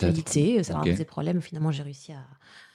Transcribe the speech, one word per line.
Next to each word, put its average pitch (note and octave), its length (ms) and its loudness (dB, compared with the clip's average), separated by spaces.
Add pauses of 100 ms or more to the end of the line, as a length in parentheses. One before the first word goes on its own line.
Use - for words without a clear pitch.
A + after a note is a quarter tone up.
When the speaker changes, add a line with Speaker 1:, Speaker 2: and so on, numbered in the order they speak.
Speaker 1:
d'actualité, D#3+ 600 2
ça D#3+ 120 -4
leur D3+ 80 -2
Speaker 2:
Ok. D#3+ 80 4
Speaker 1:
posait D#3 160 0
problème. E3 340 -2
Finalement, D#3 320 -2
j'ai C#3+ 100 -4
réussi C#3+ 300 -16
à, C3+ 120 -16 (500)